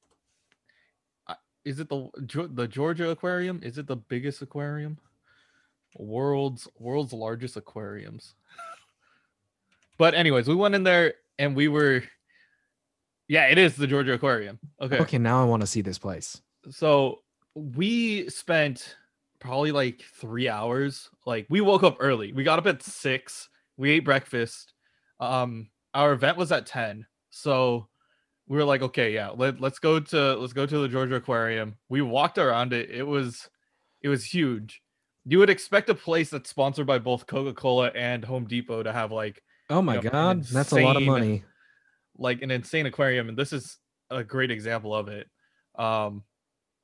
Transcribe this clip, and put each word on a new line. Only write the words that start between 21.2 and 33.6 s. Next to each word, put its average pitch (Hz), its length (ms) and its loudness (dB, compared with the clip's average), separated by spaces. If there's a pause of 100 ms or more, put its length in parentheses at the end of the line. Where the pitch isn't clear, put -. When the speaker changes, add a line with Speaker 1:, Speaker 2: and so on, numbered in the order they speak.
Speaker 1:
Like, 113 240 -4
we 190 120 4
woke 196 220 6
up 156 180 8
early. 117 320 0
We 135 100 -2
got 160 160 4
up 170 80 0
at 151 160 0
six. - 640 -6 (300)
We 139 140 2
ate 156 120 2
breakfast. 131 720 -2 (480)
Um, 123 480 -4 (240)
our 143 180 4
event 135 240 2
was 170 160 -2
at 131 140 0
ten. 110 400 -8 (240)
So 127 580 0 (600)
we 139 80 -2
were 151 80 4
like, 139 160 4
"Okay, 123 320 0
yeah, 104 160 -4
let, 123 320 -2
let's 131 180 -4
go 160 220 4
to, 139 340 2
let's 120 160 -6
go 139 140 -2
to 147 140 -2
the 139 100 0
Georgia 131 260 -2
Aquarium." 113 640 -2 (100)
We 135 140 0
walked 139 360 0
around 123 360 2
it. 120 180 -4
It 123 160 -8
was, 135 420 -4 (520)